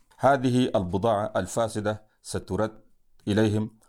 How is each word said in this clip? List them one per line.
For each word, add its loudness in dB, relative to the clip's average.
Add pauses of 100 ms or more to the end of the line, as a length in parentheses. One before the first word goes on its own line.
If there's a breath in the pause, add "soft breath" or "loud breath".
(180)
هذه 2
البضاعة 0
الفاسدة -4 (200)
سترد -4 (480)
إليهم، 0 (100)